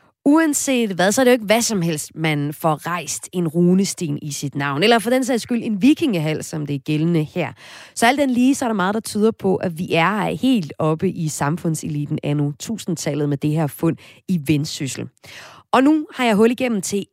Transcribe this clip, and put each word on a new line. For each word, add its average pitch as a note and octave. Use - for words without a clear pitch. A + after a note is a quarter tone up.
Uanset C#4+
hvad, F3+
så A3
er -
det B3
jo -
ikke A3+
hvad G#3+
som A3
helst, E3
man D3+
får D#3
rejst E3+
en F3
runesten F3
i D3
sit C#3+
navn, C#3+
eller A#3
for G3+
den C4
sags A#3
skyld A#3
en G#3
vikingehal, F#3+
som D3+
det C#3+
er C#3
gældende D#3
her. D#3
Så -
alt C#4
den C#4
lige, B3
så C4+
er A#3
der A3+
meget, F#3+
der A3+
tyder G#3+
på, F#3
at F#3
vi F3
er E3
helt A#3+
oppe D#3+
i E3
samfundseliten D3+
anno D3
tusindtallet D3+
med C#3+
det D3+
her D3+
fund D#3+
i F3+
Vendsyssel. C#3+
Og B3
nu D4+
har B3+
jeg A3
hul A3+
igennem A#3
til G3